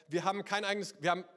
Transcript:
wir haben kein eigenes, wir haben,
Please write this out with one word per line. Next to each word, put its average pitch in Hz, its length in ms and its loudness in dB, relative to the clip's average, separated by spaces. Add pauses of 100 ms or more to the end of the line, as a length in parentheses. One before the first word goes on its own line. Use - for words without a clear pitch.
wir 160 180 -2
haben 196 200 0
kein 202 200 0
eigenes, 202 360 -2
wir 165 100 2
haben, 175 140 2 (120)